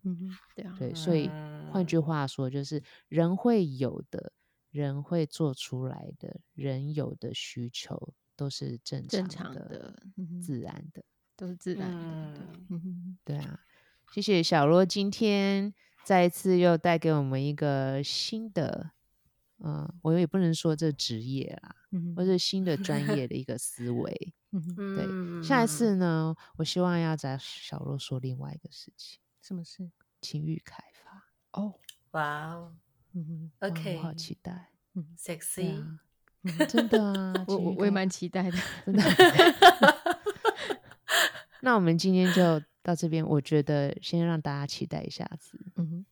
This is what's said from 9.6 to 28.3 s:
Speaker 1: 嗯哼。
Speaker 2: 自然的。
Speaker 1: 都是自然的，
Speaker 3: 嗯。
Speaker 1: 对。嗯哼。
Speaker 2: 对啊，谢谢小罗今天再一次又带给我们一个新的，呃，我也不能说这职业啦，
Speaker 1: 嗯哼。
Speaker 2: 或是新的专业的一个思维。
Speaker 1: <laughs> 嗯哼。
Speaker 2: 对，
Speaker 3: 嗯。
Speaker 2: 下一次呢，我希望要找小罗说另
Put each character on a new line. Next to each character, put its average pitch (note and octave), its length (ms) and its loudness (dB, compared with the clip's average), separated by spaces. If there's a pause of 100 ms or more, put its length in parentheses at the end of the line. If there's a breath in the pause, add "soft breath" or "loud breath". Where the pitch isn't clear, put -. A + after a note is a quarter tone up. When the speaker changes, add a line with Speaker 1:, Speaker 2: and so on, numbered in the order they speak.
Speaker 1:
嗯 F#3 120 -10
哼。 F3 140 -10
Speaker 2:
自 D3 200 -6
然 - 320 -12
的。 - 100 -20 (320)
Speaker 1:
都 F#3 120 -12
是 F3+ 100 -10
自 F3+ 180 -6
然 F#3 160 -6
的， F3 60 -8
Speaker 3:
嗯。 D#3+ 360 -10
Speaker 1:
对。 - 120 -16 (240)
嗯 E3+ 120 -8
哼。 F3+ 440 -10
Speaker 2:
对 C#3+ 120 -6
啊， D3 220 -12 (540 soft breath)
谢 G#3 80 -4
谢 G3 200 4
小 D#3+ 240 4
罗 F3 200 8
今 G3 260 -2
天 G3 600 0 (320 soft breath)
再 F#3 180 6
一 F3 60 6
次 F#3 280 2
又 F3 200 6
带 E3+ 200 2
给 D#3+ 140 2
我 D3+ 100 4
们 C3+ 220 0
一 D3 100 0
个 C#3 480 0
新 A3 520 -6
的， - 380 -4 (680)
呃， D3+ 360 -6 (100)
我 D#3+ 140 2
也 F3+ 80 4
不 D#3+ 120 -2
能 E3+ 160 4
说 D#3+ 220 0
这 D#3+ 160 0
职 A#2 300 -4
业 C3 420 -6
啦， - 120 -20 (160)
Speaker 1:
嗯 F3 120 -4
哼。 E3+ 120 -6
Speaker 2:
或 F3+ 80 -2
是 F#3 140 4
新 F#3+ 260 0
的 E3+ 140 0
专 C#3+ 400 0
业 B2+ 100 -2
的 - 80 -6
一 C3 80 -4
个 B2 140 -6
思 - 320 -6
维。 B2 440 -4
Speaker 1:
<laughs> - 200 -18
嗯 F3+ 100 -4
哼。 G3 320 -8
Speaker 2:
对， F#3+ 100 -2
Speaker 3:
嗯。 F3 380 -6
Speaker 2:
下 - 220 4
一 - 20 2
次 G3+ 280 2
呢， D#3+ 380 2 (240 loud breath)
我 D#3+ 60 -2
希 F3+ 160 -2
望 F3+ 180 2
要 D#3+ 200 0
找 C3+ 200 -6
小 - 420 -12
罗 C#3 180 -6
说 C3+ 220 -6
另 B2+ 200 -6